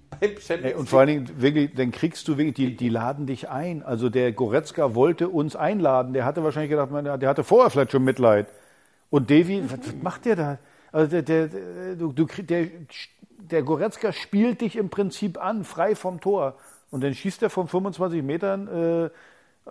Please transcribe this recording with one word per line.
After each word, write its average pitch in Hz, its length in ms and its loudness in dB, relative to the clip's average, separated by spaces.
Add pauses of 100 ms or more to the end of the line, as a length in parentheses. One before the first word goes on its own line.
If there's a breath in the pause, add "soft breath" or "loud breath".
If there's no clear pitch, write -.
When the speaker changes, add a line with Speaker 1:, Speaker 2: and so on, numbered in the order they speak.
Speaker 1:
<laughs> - 100 -14
beim 208 200 2
Champions - 100 -16 (140)
Speaker 2:
Nee, 131 100 -2
und - 60 -6
Speaker 1:
League. 127 100 -6
Speaker 2:
vor 135 120 6
allen 139 60 8
Dingen, 147 220 -2 (100)
wirklich, 143 360 2
dann 123 160 0
kriegst - 360 -4
du 147 100 0
wirklich, 147 180 0
die, 131 200 -2
die 120 140 -2
laden 127 380 -4
dich 131 220 -8
ein. 156 340 -6
Also 123 260 -2
der 123 220 2
Goretzka 127 640 0
wollte 165 340 4
uns 147 260 -2
einladen. 139 580 2
Der 127 120 0
hatte 151 180 -2
wahrscheinlich 156 280 -2
gedacht, 143 180 0
man, 147 160 -4 (140)
der 135 100 2
hatte 143 140 2
vorher 233 260 6
vielleicht 135 220 2
schon 131 120 4
Mitleid. 113 440 6 (640 soft breath)
Und 139 180 4
Davy, 175 360 6
was, 127 140 -6
was - 220 -10
macht 175 220 -8
der 226 140 2
da? 143 200 -2 (360 soft breath)
Also 156 180 4
der, 175 100 0
der, 160 280 2
der, 185 480 -10
du, 160 160 -4
du 156 120 2
krieg-, 180 220 -10
der, 170 200 0 (720)
der 165 240 -2
Goretzka 160 520 -2
spielt 220 480 0
dich 185 160 -4
im 202 120 -2
Prinzip 196 540 -4
an, 202 220 -4
frei 196 300 0
vom 185 260 -8
Tor. 175 340 0 (360 loud breath)
Und 131 120 -4
dann 139 100 0
schießt 190 300 -6
er 202 60 2
von 180 180 -4
fünfundzwanzig 175 560 -2
Metern, 196 440 -4
äh, 170 420 0 (600 soft breath)